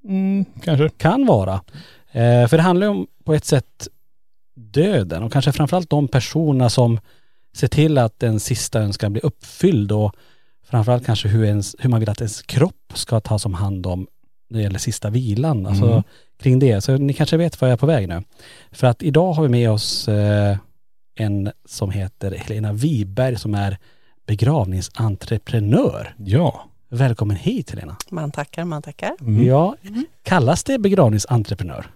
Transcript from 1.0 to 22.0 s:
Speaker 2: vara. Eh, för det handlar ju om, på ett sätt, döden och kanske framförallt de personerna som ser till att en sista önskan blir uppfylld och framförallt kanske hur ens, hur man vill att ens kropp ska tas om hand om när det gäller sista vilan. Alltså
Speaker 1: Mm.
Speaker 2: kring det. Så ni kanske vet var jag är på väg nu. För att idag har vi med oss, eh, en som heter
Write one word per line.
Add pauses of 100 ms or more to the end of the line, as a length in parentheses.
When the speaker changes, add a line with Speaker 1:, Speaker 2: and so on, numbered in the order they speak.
Speaker 2:
vara. (580)
Eh,
för
det
handlar
ju
om, (180)
på
ett
sätt, (680)
döden
och
kanske
framförallt
de
personerna
som (560)
ser
till
att
en
sista
önskan
blir
uppfylld
och (540)
framförallt
kanske
hur
ens,
hur
man
vill
att
ens
kropp
ska
tas
om
hand
om (420)
när
det
gäller
sista
vilan.
Alltså
Speaker 1:
Mm. (380)
Speaker 2:
kring
det.
Så
ni
kanske
vet
var
jag
är
på
väg
nu. (480)
För
att
idag
har
vi
med
oss,
eh, (580)
en (140)
som
heter